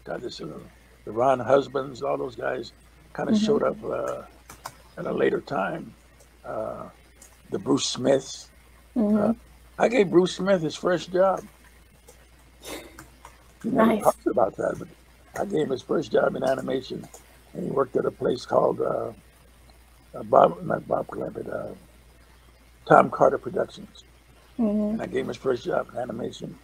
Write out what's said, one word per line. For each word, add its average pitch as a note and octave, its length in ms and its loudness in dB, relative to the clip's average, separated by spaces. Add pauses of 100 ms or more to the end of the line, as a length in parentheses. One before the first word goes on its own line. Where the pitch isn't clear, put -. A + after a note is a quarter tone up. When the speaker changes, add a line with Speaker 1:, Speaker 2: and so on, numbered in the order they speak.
Speaker 1:
God, - 180 -8
this, - 200 -12
uh, E2 60 -10 (580)
the A2+ 60 -12
Ron B2 280 2
Husbands, C3 640 2
all C#3+ 140 -2
those C3+ 180 -8
guys B2+ 360 -6 (440)
kinda F#3+ 160 -2
Speaker 2:
Mm-hmm. G#3+ 140 4
Speaker 1:
showed C#3+ 180 4
up, - 200 -2
uh, B2+ 380 -4 (760)
at - 100 -8
a C3+ 40 -4
later C3 300 2
time. - 500 -4 (540)
Uh, A#2+ 380 -8 (680)
the - 100 -4
Bruce A#2+ 280 2
Smiths. C3 600 0 (460)
Speaker 2:
Mm-hmm. G#3+ 220 2
Speaker 1:
Uh, A3 160 2 (460)
I - 80 4
gave G#3+ 240 4
Bruce F3 240 6
Smith F#3 280 2
his D3 120 -4
first F3 360 -2
job. F#3 320 2 (2250)
He A3+ 60 -2
never A3 180 4
Speaker 2:
Nice. A3 160 2
Speaker 1:
talks - 220 2
about - 320 2
that, - 220 0
but - 80 -12 (520)
I - 60 0
gave G2+ 200 0
him - 40 -6
his B2 120 -2
first - 300 -2
job C3+ 240 2
in C3 80 -6
animation, C3 640 -4 (460)
and - 120 -6
he - 60 -4
worked C3+ 240 0
at - 100 2
a - 60 0
place - 340 -2
called, - 360 2
uh, B2 300 -2 (1040)
uh, B2+ 80 -10
Bob, C3+ 400 4
not - 240 -4
Bob - 200 -4
Clampett, - 440 -10
uh, - 220 -8 (1120)
Tom C#3 220 8
Carter C3+ 280 4
Productions. - 680 -6 (560)
Speaker 2:
Mm-hmm. G#3 340 0
Speaker 1:
And A3 80 -4
I - 40 -6
gave C3 160 -4
him B2+ 80 -6
his A#2+ 80 -6
first B2+ 260 -2
job - 300 -2
in A#2 60 -6
animation. - 640 -8